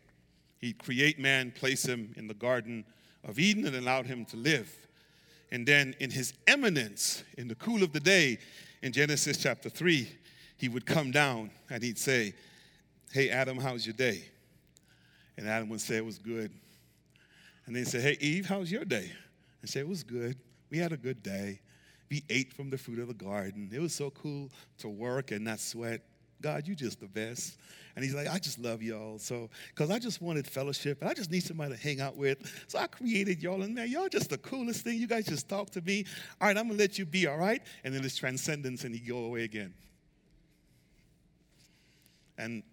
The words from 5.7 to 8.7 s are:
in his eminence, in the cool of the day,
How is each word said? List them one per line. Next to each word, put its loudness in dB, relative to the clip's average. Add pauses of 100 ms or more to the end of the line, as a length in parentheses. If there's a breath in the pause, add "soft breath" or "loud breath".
in -2
his -4 (140)
eminence, 4 (140)
in -8
the -6
cool 0
of 4
the 0
day, 8 (440 loud breath)